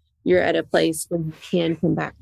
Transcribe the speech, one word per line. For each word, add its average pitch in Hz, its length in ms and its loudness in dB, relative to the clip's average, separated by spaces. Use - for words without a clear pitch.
you're 180 180 4
at 165 140 0
a 165 80 0
place 165 440 0
where 170 120 -4
you 156 200 -6
can 165 360 0
come 160 180 0
back 156 280 -6